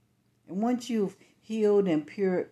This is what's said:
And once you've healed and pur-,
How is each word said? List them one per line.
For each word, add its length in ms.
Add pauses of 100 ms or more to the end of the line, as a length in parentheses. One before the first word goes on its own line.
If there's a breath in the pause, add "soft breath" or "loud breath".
(480)
And 140
once 280
you've 280 (240 loud breath)
healed 460
and 200
pur-, 440